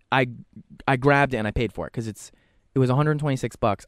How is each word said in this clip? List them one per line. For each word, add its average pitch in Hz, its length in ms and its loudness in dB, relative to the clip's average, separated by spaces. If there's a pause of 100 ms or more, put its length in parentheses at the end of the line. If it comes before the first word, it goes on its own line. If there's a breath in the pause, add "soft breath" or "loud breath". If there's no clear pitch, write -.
(100)
I, 131 160 2 (600)
I 135 80 2
grabbed 139 380 2
it - 40 -2
and 110 80 -2
I 107 60 -2
paid 117 200 -2
for 82 140 -8
it - 60 -16
'cause 113 160 -8
it's, - 220 -14 (440)
it 135 60 2
was 127 100 4
a 127 60 2
hundred 151 240 2
twenty-six 131 360 -4
bucks. 104 320 0